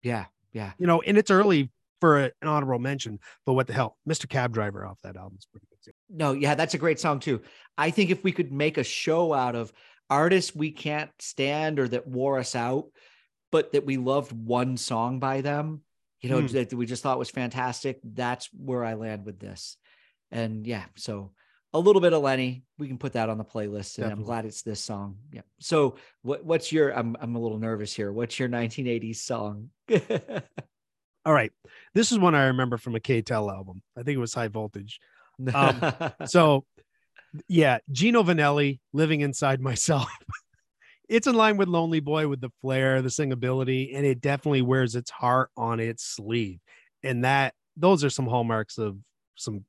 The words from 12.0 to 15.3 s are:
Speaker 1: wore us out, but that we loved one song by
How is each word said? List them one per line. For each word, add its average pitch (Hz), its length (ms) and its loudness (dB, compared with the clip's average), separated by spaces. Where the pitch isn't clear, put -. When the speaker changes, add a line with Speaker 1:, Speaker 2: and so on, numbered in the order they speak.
Speaker 1:
wore 131 320 0
us 123 160 -6
out, 127 320 -2
but 156 200 2
that 143 140 2
we 139 120 -2
loved 131 340 0
one 123 460 -2
song 120 420 -2
by 135 220 -2